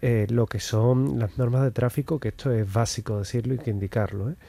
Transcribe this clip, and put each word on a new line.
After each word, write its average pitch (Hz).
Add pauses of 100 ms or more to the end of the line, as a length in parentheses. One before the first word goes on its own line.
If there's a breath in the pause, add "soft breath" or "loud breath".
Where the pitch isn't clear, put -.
eh, 117
lo 117
que 107
son 127
las 110
normas 127
de 135
tráfico, 135
que -
esto 127
es 107
básico 110
decirlo 117
y 120
que 113
indicarlo, 101
¿eh? 175 (140 loud breath)